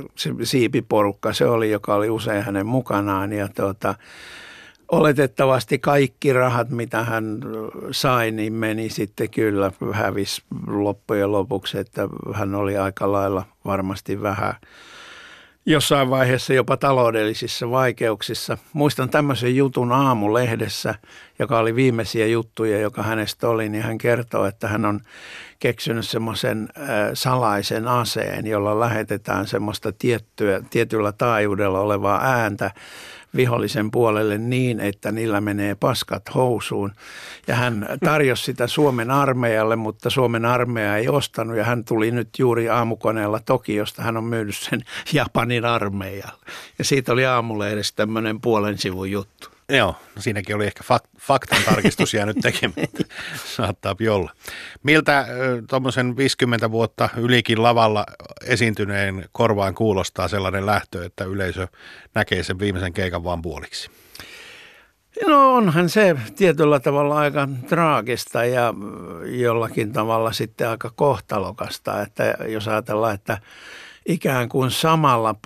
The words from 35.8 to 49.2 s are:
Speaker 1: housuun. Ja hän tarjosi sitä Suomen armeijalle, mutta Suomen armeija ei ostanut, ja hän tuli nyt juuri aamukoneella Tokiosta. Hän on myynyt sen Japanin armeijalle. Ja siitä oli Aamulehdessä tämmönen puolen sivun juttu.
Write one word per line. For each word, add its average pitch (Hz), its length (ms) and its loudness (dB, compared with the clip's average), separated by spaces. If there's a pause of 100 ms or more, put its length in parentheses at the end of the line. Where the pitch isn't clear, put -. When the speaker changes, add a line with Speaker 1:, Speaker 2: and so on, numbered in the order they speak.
Speaker 1:
housuun. 113 560 -2 (560)
Ja - 80 0
hän 117 320 0 (160)
tarjosi 139 400 2
sitä 123 240 -2
Suomen 127 440 2
armeijalle, 120 640 2
mutta 110 340 -4
Suomen 117 360 2
armeija 117 520 2
ei 117 120 2
ostanut, 117 480 -2
ja 104 60 2
hän 117 220 0
tuli 113 260 2
nyt 117 180 -2 (100)
juuri 117 300 2
aamukoneella 110 760 0
Tokiosta. - 560 -2
Hän 113 160 -2
on 110 60 -4
myynyt 113 320 -4
sen - 260 -4 (320)
Japanin 120 520 0
armeijalle. 98 800 -4 (340)
Ja - 80 -4
siitä 131 280 2
oli 127 120 4
Aamulehdessä 107 720 -2
tämmönen 110 460 -2
puolen 104 360 2
sivun 95 340 -4
juttu. - 420 -10 (160)